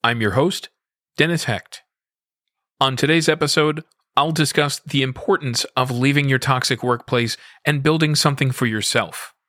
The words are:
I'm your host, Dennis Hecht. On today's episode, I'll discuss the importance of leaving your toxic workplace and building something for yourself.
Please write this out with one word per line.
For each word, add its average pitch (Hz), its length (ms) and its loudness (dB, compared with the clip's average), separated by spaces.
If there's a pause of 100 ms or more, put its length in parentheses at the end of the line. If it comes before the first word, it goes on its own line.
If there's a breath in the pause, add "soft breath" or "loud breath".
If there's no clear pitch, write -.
I'm 117 180 0
your 107 120 0
host, 143 380 0 (460)
Dennis 160 280 2
Hecht. - 380 -8 (960)
On 135 160 0
today's 156 320 2
episode, 156 560 0 (320)
I'll 151 160 2
discuss 151 480 0
the 139 220 -2
importance 131 600 -2 (140)
of 131 160 0
leaving 139 360 2
your 131 120 2
toxic 127 420 0
workplace 120 540 0 (280 loud breath)
and 147 160 0
building 151 360 2
something 143 340 2
for 127 160 -2
yourself. 107 680 -2 (140)